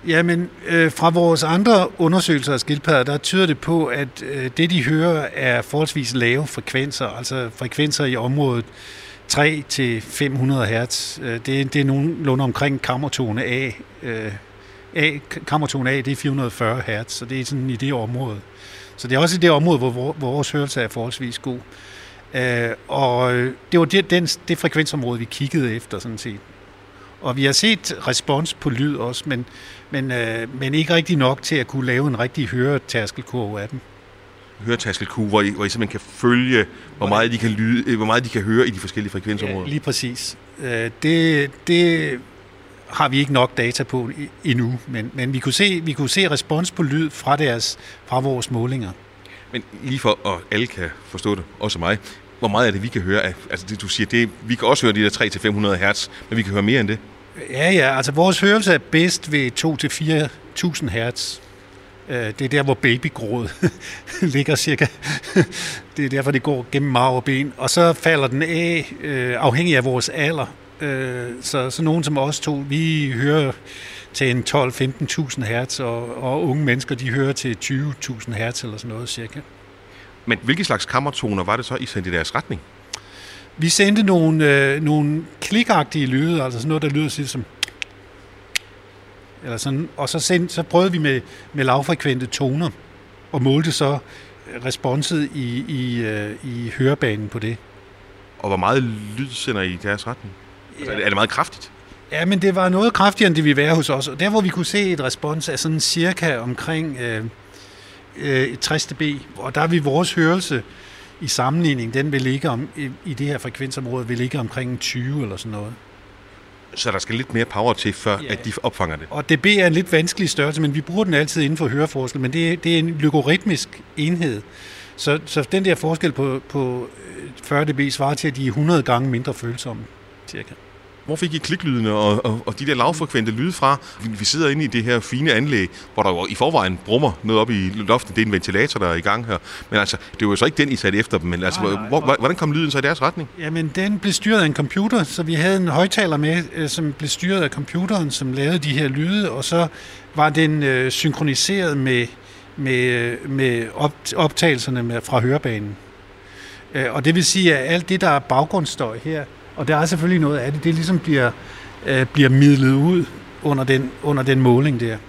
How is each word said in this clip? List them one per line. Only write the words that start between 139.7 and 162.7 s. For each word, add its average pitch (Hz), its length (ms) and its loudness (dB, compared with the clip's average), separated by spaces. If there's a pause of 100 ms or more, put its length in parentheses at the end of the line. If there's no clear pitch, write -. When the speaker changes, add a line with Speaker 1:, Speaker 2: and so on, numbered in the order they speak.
Speaker 2:
altså, - 180 0 (220)
det 107 80 2
var 101 40 4
jo 98 40 4
så 120 100 2
ikke 156 120 0
den, 143 140 2
I 123 40 0
satte 101 240 0
efter 110 180 0
dem. 85 120 -2
Men 87 140 -2
altså, 92 180 -2
Speaker 1:
Nej, 101 80 0
Speaker 2:
hvor, 101 100 -2
Speaker 1:
nej. 110 80 -8
Speaker 2:
hvor, 147 140 0
hvor, 139 180 2
hvordan 147 160 2
kom 156 160 -2
lyden 156 200 0
så 143 60 0
i 135 40 2
deres 143 200 -2
retning? 156 280 -2 (100)
Speaker 1:
Jamen, 160 360 -4
den 196 240 -2
blev 196 140 -2
styret 214 280 2
af 160 40 4
en 151 80 2
computer, 196 500 0
så 170 200 -6
vi 160 100 -2
havde 180 240 2
en 180 100 0
højtaler 170 500 2
med, 160 260 2 (120)
øh, 156 140 -2
som 151 280 -2
blev 151 120 -6
styret 185 320 0
af 147 80 2
computeren, 170 600 -2
som 131 220 -2
lavede 143 240 0
de 147 120 -2
her 143 180 2
lyde, 160 440 0
og 131 120 -6
så 170 240 2 (480)
var 151 140 6
den, 151 340 4
øh, 131 280 2
synkroniseret 156 840 0
med, 127 300 2 (500)
med, 131 260 0
øh, 120 460 0
med 123 460 0
op-, - 400 -2
optagelserne 135 680 2
med, 117 180 -2
fra 127 180 0
hørebanen. 113 560 0 (960)
Øh, 135 180 -2
og 131 140 -2
det 165 100 4
vil 180 100 2
sige, 175 320 4
at 135 160 0
alt 175 160 -2
det, 185 120 2
der 185 80 4
er 143 100 4
baggrundsstøj 135 840 0
her, 156 200 -4 (340)
og 135 100 -4
der 151 80 4
er 156 100 4
selvfølgelig 170 360 2
noget 147 160 2
af 131 140 -2
det, 147 120 -4
det 165 120 2
ligesom 170 240 2
bliver, 135 320 2 (540)
øh, 131 200 2
bliver 139 240 6
midlet 135 440 8